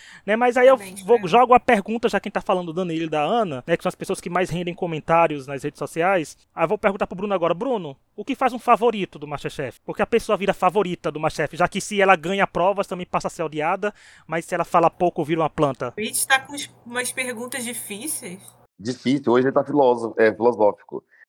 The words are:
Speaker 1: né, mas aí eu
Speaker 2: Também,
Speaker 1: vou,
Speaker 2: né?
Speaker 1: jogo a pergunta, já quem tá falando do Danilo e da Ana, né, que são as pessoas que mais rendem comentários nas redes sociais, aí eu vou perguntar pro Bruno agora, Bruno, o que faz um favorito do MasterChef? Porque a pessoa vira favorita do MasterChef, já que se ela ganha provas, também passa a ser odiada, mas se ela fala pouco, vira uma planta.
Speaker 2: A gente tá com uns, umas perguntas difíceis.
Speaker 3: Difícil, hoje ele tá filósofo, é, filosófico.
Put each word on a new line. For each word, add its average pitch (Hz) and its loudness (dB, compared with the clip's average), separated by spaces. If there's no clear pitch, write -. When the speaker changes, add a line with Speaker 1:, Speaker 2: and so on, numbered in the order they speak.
Speaker 1:
né, 202 0
mas 240 2
aí 254 6
eu 262 8
Speaker 2:
Também, 190 -10
Speaker 1:
vou, 233 4
Speaker 2:
né? 190 -6
Speaker 1:
jogo 233 6
a 240 10
pergunta, 226 0
já 196 0
quem 202 -8
tá - -4
falando 185 0
do 160 -6
Danilo 165 -2
e 160 -4
da 151 0
Ana, 165 0
né, 170 2
que - -2
são - -2
as - -6
pessoas - -6
que 185 -8
mais 180 0
rendem 175 -4
comentários 165 0
nas 139 -10
redes 147 -8
sociais, 165 0
aí 165 -2
eu - 4
vou 208 0
perguntar 202 0
pro - -10
Bruno 202 -4
agora, 170 2
Bruno, 185 -6
o 208 -12
que 269 -4
faz 254 0
um 247 -8
favorito 214 2
do 143 -14
MasterChef? 143 -10
Porque 175 -6
a 196 -2
pessoa 220 0
vira 196 -2
favorita 180 0
do 151 -8
MasterChef, 156 -4
já 175 2
que 170 -6
se 202 -2
ela 190 8
ganha 180 -2
provas, 190 0
também 180 -10
passa 180 -4
a - -10
ser - -8
odiada, 160 -4
mas 165 -6
se - -10
ela 170 0
fala 165 4
pouco, 175 -2
vira 160 -2
uma 151 0
planta. 135 -2
Speaker 2:
A 208 -6
gente - -4
tá 269 4
com 277 -16
uns, 285 -10
umas 247 -6
perguntas 247 -8
difíceis. 226 -10
Speaker 3:
Difícil, 123 -2
hoje 127 4
ele 127 -2
tá 139 2
filósofo, 123 2
é, 110 6
filosófico. 107 0